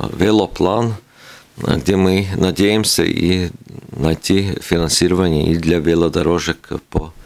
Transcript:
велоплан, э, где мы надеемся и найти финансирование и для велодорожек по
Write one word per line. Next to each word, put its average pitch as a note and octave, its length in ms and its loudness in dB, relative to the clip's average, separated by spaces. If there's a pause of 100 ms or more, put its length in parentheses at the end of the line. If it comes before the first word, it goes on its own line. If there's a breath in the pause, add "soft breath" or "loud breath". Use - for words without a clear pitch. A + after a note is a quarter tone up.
(200)
велоплан, G#2 760 2 (640 loud breath)
э, - 200 -2
где F#2 180 0
мы F#2+ 320 2 (100)
надеемся G2 680 0
и F2 460 0 (480)
найти F#2+ 640 0
финансирование E2+ 920 0
и - 20 2
для E2+ 240 0
велодорожек E2+ 760 0 (340)
по D#2 200 -4 (140)